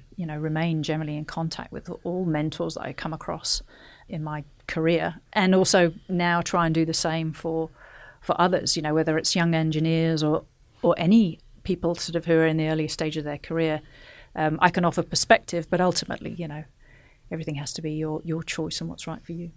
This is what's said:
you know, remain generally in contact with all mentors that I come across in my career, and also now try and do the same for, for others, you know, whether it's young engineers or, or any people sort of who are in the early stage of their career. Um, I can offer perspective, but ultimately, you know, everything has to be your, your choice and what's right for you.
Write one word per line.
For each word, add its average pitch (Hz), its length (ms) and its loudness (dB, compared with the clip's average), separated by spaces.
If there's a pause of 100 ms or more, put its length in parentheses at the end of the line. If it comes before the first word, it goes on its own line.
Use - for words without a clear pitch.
(180)
you 175 80 -6
know, 151 120 -8
remain 156 460 0
generally 151 320 -2
in 151 80 -6
contact - 480 -8
with - 180 -12 (140)
all 180 220 -4
mentors 160 500 -2
that - 80 -10
I - 80 -6
come - 220 -8
across - 480 -6 (480)
in 160 120 -6
my 151 220 -6 (240)
career, 165 480 2 (160)
and 185 240 4
also 185 380 6 (160)
now 175 320 2
try 170 240 2
and 160 100 2
do 165 80 4
the 160 100 -2
same 160 380 -2
for, 160 380 -4 (500)
for - 200 -2
others, 175 360 2
you 170 80 -4
know, 151 100 -2
whether 160 240 2
it's - 160 0
young 170 220 2
engineers 160 680 0
or, 151 200 0 (380)
or 170 160 4
any 180 420 4 (240)
people 175 320 0
sort 165 220 -4
of 165 80 -4
who 165 80 4
are 160 120 6
in 160 120 2
the 156 100 2
early 156 220 0
stage 156 260 -4
of 151 80 -4
their 147 140 -6
career. 160 420 -2 (560)
Um, 156 260 0
I 180 80 6
can 175 140 0
offer 170 200 2
perspective, - 640 2
but 175 100 0
ultimately, - 580 0
you 170 120 -8
know, 151 160 -12 (680)
everything 160 240 -6
has 143 180 -6
to - 80 -8
be 156 120 -4
your, 156 320 -4
your 165 180 -4
choice - 380 -6
and 165 80 -6
what's - 180 -12
right 160 180 -10
for - 60 -12
you. 170 260 -10